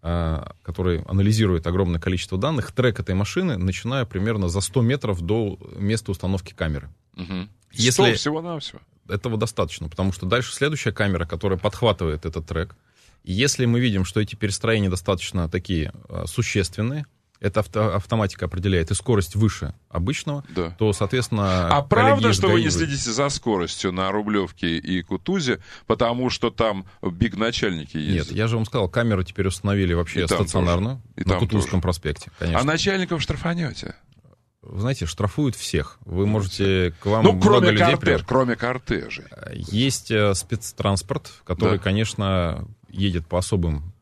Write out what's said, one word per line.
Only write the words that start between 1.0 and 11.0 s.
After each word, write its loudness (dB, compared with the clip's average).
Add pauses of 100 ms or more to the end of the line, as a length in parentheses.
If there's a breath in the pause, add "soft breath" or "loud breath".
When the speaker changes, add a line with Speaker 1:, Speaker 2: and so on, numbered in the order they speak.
Speaker 1:
анализирует 4
огромное 0
количество -2
данных, -2
трек 2
этой -2
машины, 0
начиная -2
примерно -2
за 0
сто 0
метров 0
до 0 (200)
места -2
установки -4
камеры. -4 (260)
Speaker 2:
Мгм. -8 (240)
Speaker 1:
Если 4
Speaker 2:
Сто 6
всего-навсего. -6 (260)
Speaker 1:
Этого -4
достаточно, -4
потому -2
что -6
дальше 0
следующая -2
камера, 0